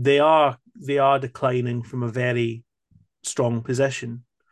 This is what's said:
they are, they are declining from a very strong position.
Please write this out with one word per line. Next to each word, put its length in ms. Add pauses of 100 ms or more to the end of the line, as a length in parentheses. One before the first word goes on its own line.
they 180
are, 380 (180)
they 220
are 200
declining 640
from 220
a 60
very 560 (580)
strong 380
position. 640 (260)